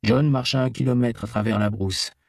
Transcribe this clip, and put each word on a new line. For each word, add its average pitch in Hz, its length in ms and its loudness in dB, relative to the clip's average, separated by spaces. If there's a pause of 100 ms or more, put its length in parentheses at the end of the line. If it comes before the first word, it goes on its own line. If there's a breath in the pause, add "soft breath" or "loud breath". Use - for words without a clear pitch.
John 127 260 4
marcha 131 340 0
un 127 80 0
kilomètre 123 540 0
à - 40 -6
travers 107 300 0
la 104 120 2
brousse, 98 420 -4 (160)